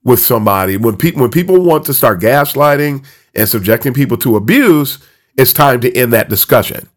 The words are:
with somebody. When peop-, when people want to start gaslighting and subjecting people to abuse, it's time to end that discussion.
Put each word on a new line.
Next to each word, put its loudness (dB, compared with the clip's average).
with 2
somebody. 0
When -2
peop-, -2
when 0
people 2
want 0
to -6
start -2
gaslighting 0
and -2
subjecting -2
people 0
to 0
abuse, 2
it's 2
time 2
to 0
end 0
that 0
discussion. -2